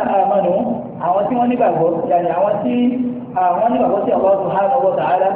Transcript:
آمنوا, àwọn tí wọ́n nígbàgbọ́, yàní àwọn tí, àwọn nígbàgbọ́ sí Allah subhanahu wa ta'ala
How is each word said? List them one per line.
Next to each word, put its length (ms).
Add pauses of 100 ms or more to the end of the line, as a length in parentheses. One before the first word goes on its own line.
آمنوا, 500 (380)
àwọn 260
tí 120
wọ́n 140
nígbàgbọ́, 400 (160)
yàní 240
àwọn 280
tí, 180 (580)
àwọn 340
nígbàgbọ́ 340
sí 100
Allah 240
subhanahu 460
wa 140
ta'ala 400